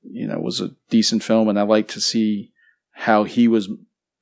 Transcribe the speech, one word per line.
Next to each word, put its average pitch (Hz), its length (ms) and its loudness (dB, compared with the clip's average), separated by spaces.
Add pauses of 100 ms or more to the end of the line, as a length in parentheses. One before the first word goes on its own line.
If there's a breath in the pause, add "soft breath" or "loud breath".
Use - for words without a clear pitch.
you - 240 -10
know, - 120 -6
was - 200 -6
a - 120 -6 (180)
decent 113 340 2
film, 110 240 2
and 101 120 0
I - 40 2
like 107 260 2
to 107 120 -10
see 107 500 -2 (420)
how 107 300 2
he 120 240 2
was 110 220 2 (520)